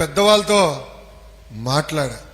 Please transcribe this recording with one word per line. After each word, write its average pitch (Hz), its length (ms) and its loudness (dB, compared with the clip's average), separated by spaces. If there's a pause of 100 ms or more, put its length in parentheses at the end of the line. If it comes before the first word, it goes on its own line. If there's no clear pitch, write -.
పెద్దవాళ్ళతో 202 640 2 (1040)
మాట్లాడా. 139 500 -2 (140)